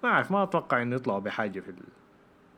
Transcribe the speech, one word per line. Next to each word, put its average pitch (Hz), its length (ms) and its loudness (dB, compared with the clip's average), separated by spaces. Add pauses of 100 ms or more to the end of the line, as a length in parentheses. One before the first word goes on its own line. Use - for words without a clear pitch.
ما 247 60 2
أعرف، 160 220 4
ما 196 120 4
أتوقع 160 380 0
إنه 120 140 -2
يطلعوا 120 240 0
بحاجة 98 400 -4
في 90 100 -12
ال-، 90 140 -16 (760)